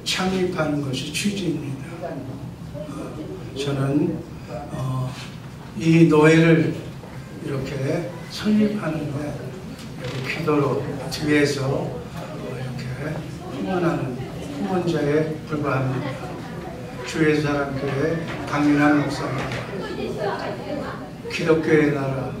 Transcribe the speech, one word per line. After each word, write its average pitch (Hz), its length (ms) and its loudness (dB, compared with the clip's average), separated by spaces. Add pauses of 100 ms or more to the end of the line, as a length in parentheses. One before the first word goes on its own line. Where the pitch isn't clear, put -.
창립하는 160 800 0
것이 - 280 -4
취지입니다. 160 720 -2 (880)
어, - 840 -8
저는, 139 640 0 (300)
어, 131 640 -4 (680)
이 165 260 10
노예를 156 720 8 (680)
이렇게 139 680 -2 (180)
설립하는데 160 1040 0 (680)
여기 - 340 -4
기도로 147 460 2 (260)
뒤에서, 147 560 2
어, - 340 -2 (540)
이렇게 135 600 -6 (360)
후원하는 165 640 0 (440)
후원자에 160 760 2 (140)
불과합니다. 139 640 0 (960)
주의 151 340 4
사랑교회 143 840 0 (220)
강민환 147 540 6
목사님, 131 360 -2 (1900)
기독교의 156 600 4
나라 135 480 -2